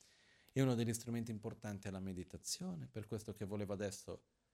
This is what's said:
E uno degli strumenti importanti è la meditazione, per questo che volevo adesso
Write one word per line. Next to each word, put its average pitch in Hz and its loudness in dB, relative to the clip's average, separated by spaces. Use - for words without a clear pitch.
E 131 6
uno 135 8
degli 117 6
strumenti 117 -2
importanti 104 -4
è 98 0
la 95 -4
meditazione, 123 -4
per 107 -6
questo 107 -4
che 104 -2
volevo 101 0
adesso 95 -2